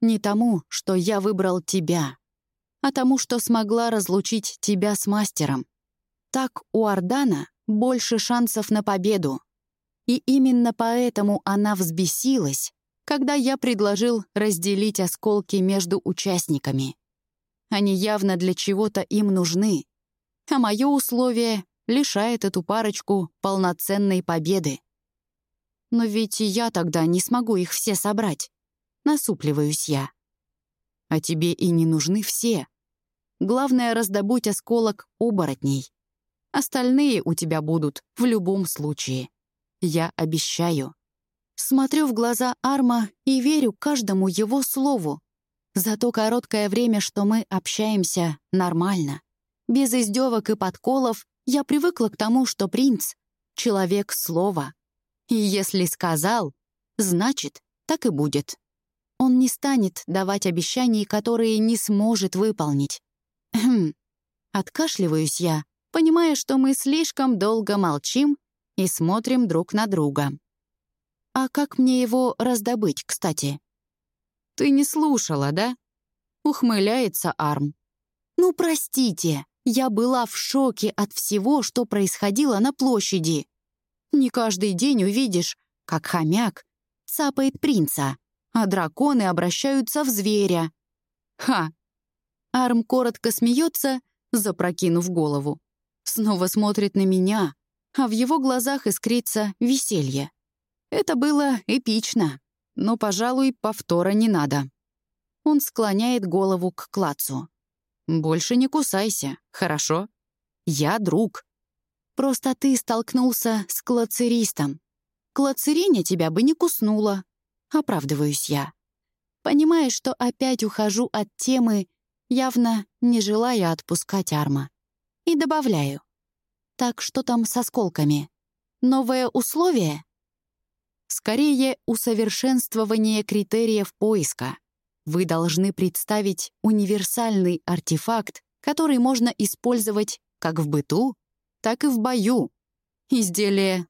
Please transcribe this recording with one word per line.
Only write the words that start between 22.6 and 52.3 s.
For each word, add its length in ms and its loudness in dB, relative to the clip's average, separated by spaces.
парочку 680 -2
полноценной 840 0
победы. 560 -2
Но 160 2
ведь 360 -2
и 40 2
я 240 0
тогда 360 0
не 140 2
смогу 360 0
их 160 -2
все 240 -2
собрать. 560 -2
Насупливаюсь 840 0
я. 220 -2
А 100 2
тебе 340 -2
и 160 0
не 160 4
нужны 380 0
все. 440 -2
Главное, 540 0
раздобудь 540 0
осколок 600 -2
оборотней. 760 -2
Остальные 720 2
у 80 0
тебя 300 -2
будут 400 -2
в 100 0
любом 420 0
случае. 640 -6
Я 340 -2
обещаю. 800 -2
Смотрю 500 0
в 80 0
глаза 480 0
Арма 480 2
и 160 2
верю 320 2
каждому 540 0
его 340 0
слову. 580 -2
За 240 -2
то 140 0
короткое 580 0
время, 300 2
что 260 -2
мы 240 0
общаемся 880 -2
нормально, 720 0
без 280 2
издевок 560 0
и 40 2
подколов, 720 -2
я 160 2
привыкла 460 0
к 80 -20
тому, 280 2